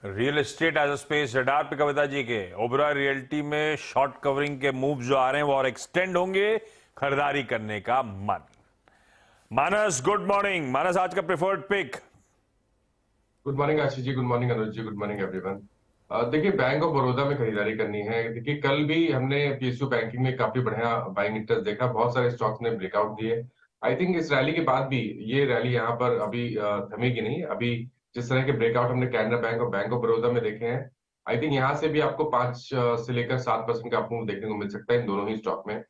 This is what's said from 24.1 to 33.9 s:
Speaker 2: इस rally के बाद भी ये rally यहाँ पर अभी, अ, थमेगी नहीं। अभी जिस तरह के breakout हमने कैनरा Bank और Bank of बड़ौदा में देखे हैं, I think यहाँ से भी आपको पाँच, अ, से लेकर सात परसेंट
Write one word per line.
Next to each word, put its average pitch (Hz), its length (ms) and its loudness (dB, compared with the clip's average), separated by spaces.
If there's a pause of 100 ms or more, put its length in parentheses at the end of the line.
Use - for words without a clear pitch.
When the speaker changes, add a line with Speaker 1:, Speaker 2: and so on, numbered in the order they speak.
Speaker 2:
इस 147 160 0
rally 139 200 4
के 165 80 0
बाद 131 260 2
भी 120 340 -2
ये 127 240 2
rally 123 280 2
यहाँ 117 200 2
पर 120 260 2
अभी, 107 380 -2
अ, 104 380 -2
थमेगी 120 260 0
नहीं। 127 220 -2
अभी 120 480 -2 (240)
जिस 120 160 -4
तरह 131 120 4
के 135 100 2
breakout 120 380 2
हमने 127 160 0
कैनरा 117 320 2
Bank 117 220 0
और 117 80 0
Bank 101 240 0
of 120 100 0
बड़ौदा 117 280 4
में 120 120 2
देखे 107 240 -4
हैं, 123 240 -4 (380)
I - 40 0
think 139 200 0
यहाँ 135 220 2
से 156 140 0
भी 147 120 2
आपको 147 240 0
पाँच, 123 500 -2
अ, 120 220 2
से 117 160 -4
लेकर 120 260 0
सात 113 220 0
परसेंट 117 320 -2